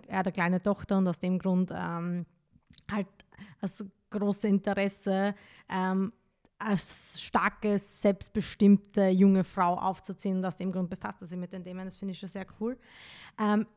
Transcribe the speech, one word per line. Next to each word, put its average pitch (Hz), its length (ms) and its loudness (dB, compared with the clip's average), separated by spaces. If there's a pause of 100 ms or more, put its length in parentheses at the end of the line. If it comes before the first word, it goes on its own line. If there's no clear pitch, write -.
er 196 100 -4
hat 185 80 0
eine 180 60 -2
kleine 180 280 2
Tochter 196 380 0
und 190 80 4
aus 175 140 -2
dem 185 180 0
Grund, 185 340 0
ähm, 170 540 -6 (640)
halt 202 160 -2 (540)
das 202 240 -6 (260)
große 202 380 0
Interesse, 196 880 0 (320)
ähm, 185 440 0 (460)
als - 640 -4
starke, 202 560 0
selbstbestimmte 202 1300 2
junge 190 340 6
Frau 180 300 0
aufzuziehen. 190 640 -4
Und 185 60 -2
aus 180 120 -4
dem 185 160 -6
Grund 180 180 -4
befasst 196 320 -10
er 175 60 -14
sich 180 100 -10
mit 175 140 -10
den 185 100 -12
Themen. 185 220 -12
Das 190 120 -14
finde 196 180 -8
ich - 40 -16
schon 196 100 -12
sehr 190 180 -10 (120)
cool. 240 180 -4 (600)
Ähm, 214 280 2 (100)